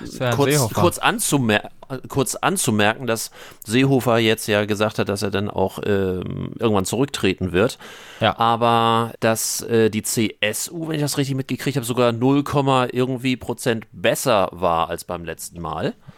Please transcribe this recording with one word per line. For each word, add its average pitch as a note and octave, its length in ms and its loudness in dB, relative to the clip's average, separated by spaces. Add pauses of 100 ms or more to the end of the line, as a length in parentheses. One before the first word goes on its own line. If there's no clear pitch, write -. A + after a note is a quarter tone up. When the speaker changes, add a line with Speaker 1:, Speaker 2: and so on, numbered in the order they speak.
Speaker 1:
ist - 160 -14
ja B2+ 120 -2
ein A#2 60 0
Speaker 2:
kurz, C3+ 160 2
Speaker 1:
Seehofer. B2+ 280 2
Speaker 2:
kurz F3 180 2
anzumer-, C#3 720 0 (400)
kurz - 260 -2
anzumerken, A#2+ 720 0
dass A2+ 240 -2 (340)
Seehofer B2 540 4
jetzt A2 280 2
ja G#2 200 2
gesagt G#2 320 0
hat, G#2 100 0
dass G2+ 140 -2
er G2+ 80 -2
dann G2 180 -2
auch, F#2+ 360 -2
ähm, F#2+ 760 -2
irgendwann G#2 260 2
zurücktreten F#2+ 680 -2
wird. - 260 2 (420)
Speaker 1:
Ja. A2 180 2
Speaker 2:
Aber A#2 840 2
dass, - 420 0
äh, A2+ 260 4
die G#2 140 -2
C - 380 -2
S G#2+ 300 -2
U, D#3+ 180 -8
wenn D#3+ 80 -4
ich D3 60 -2
das C#3+ 140 -2
richtig C#3 200 0
mitgekriegt C3+ 420 -4
habe, A#2 80 -2
sogar A#2+ 260 2
null C3+ 320 2
Komma C3+ 480 2
irgendwie B2+ 440 -2
Prozent A2+ 560 -2
besser A2 600 2
war E2 380 0
als E2+ 140 -8
beim E2+ 200 -8
letzten E2 380 -10
Mal. E2 320 -4 (220)